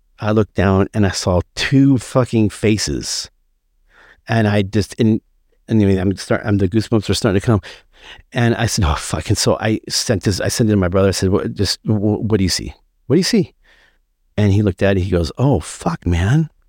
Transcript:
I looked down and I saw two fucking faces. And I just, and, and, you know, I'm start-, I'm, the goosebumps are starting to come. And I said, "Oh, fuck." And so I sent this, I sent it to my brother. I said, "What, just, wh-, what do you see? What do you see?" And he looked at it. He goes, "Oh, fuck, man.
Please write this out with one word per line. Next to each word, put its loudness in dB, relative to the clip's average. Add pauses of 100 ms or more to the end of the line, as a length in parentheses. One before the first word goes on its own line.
(200)
I -4
looked 0
down 2
and 2
I 2
saw -2 (120)
two 2
fucking 0
faces. -4 (960)
And 0
I 2
just, -4
and, 2 (480)
and, 2
you 4
know, 2
I'm -2
start-, -4
I'm, 0
the 2
goosebumps 0
are 2
starting 0
to -4
come. 2 (720)
And 2
I -2
said, 0
"Oh, 2
fuck." -6
And 2
so 0
I -2
sent -4
this, -2
I -2
sent 0
it 2
to 2
my 2
brother. 2
I 4
said, -2
"What, 0
just, -4
wh-, 0
what 0
do 2
you 0
see? -6 (340)
What 2
do 4
you -2
see?" 0 (840)
And 2
he 2
looked 0
at 2
it. 0
He -4
goes, 0
"Oh, 2
fuck, -8
man. 0 (200)